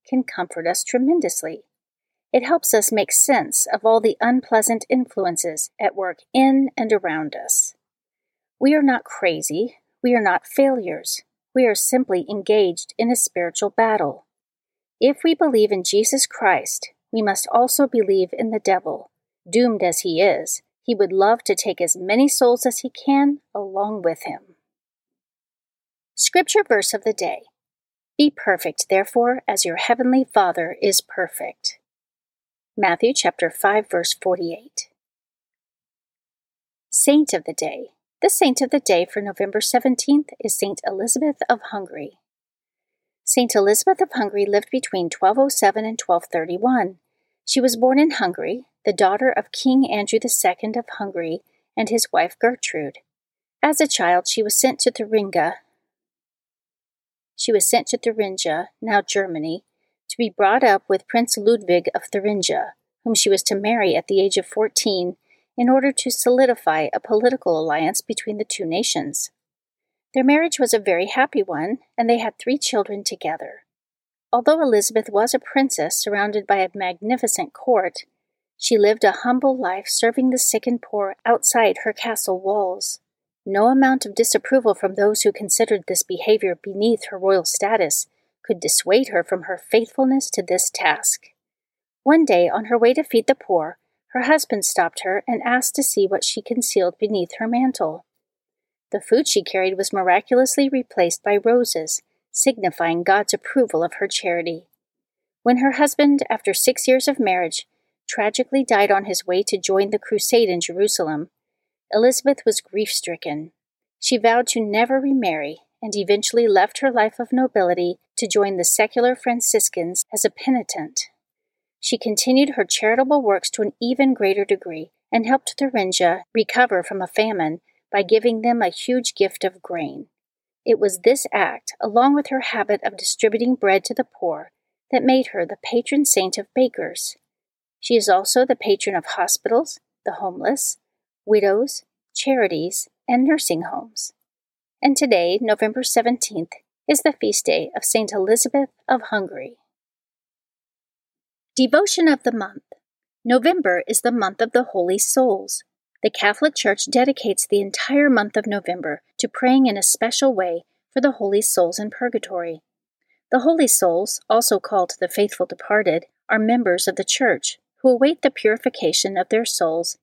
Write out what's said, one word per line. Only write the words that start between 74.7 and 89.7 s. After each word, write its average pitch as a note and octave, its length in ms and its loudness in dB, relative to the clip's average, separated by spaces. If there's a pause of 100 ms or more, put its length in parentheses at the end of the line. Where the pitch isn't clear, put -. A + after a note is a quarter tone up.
was G#3 220 0
a C4+ 60 0
princess C4 580 -2
surrounded G#3 500 -4
by G3+ 100 2
a F#3+ 180 0
magnificent G3+ 800 -4
court, F#3+ 520 -2 (520)
she - 220 0
lived G#3 260 2
a F#3+ 80 6
humble B3+ 440 0
life F#3+ 320 -6
serving B3+ 420 0
the B3+ 80 0
sick - 280 -2
and A#3+ 140 -2
poor G3+ 360 -6 (100)
outside A3+ 520 2
her A3 140 -6
castle G3+ 480 -4
walls. G3 600 -4 (460)
No G3+ 200 2
amount C4 400 4
of G3+ 80 -12
disapproval A#3 600 2
from G3 200 -4
those G#3 280 2
who G#3 80 4
considered G#3 560 0
this F3+ 160 -2
behavior G#3+ 520 0
beneath G#3 560 -2
her G3 80 -10
royal F#3+ 260 2
status G3 640 0 (360)
could G3+ 160 -2
dissuade G#3 500 2
her F3 140 -2
from F3+ 200 -4
her F3 160 -8
faithfulness C4 720 0